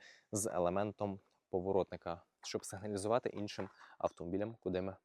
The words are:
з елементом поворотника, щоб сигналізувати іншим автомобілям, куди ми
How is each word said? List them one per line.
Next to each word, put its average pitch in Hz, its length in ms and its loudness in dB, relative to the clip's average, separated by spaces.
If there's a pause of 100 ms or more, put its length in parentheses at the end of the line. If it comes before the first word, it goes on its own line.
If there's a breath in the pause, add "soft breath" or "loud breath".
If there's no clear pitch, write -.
(320 loud breath)
з 107 220 0
елементом 98 680 2 (300)
поворотника, 90 720 2 (220)
щоб - 220 -4
сигналізувати 104 640 0
іншим 101 400 -6 (280 loud breath)
автомобілям, 95 600 -2
куди 92 220 0
ми 95 240 -4